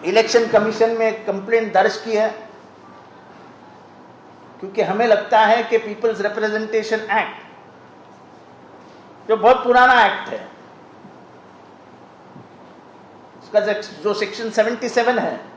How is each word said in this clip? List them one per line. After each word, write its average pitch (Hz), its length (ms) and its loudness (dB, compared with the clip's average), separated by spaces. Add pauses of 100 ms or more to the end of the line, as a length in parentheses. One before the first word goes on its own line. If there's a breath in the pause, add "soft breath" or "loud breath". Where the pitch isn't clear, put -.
इलेक्शन 220 420 2
कमीशन 220 440 2
में 226 360 -2
कंप्लेंट 208 460 -2
दर्ज 196 240 2
की 226 160 -8
है, 214 160 0 (2250)
क्योंकि 196 220 -4
हमें 208 240 0
लगता 214 340 4
है 220 220 4
कि 226 160 0
पीपल्स 214 420 -2
रिप्रेजेंटेशन 214 760 -4
एक्ट, 214 460 -4 (1900)
जो 220 80 2
बहुत 233 280 4
पुराना 247 420 6
एक्ट - 220 -4
है, - 200 -12 (3000)
उसका 214 180 0
जो, 208 420 -6
जो 208 120 -2
सेक्शन 214 360 -6
सेवेंटी 233 380 -2
सेवन 233 300 0
है, - 220 -6 (160)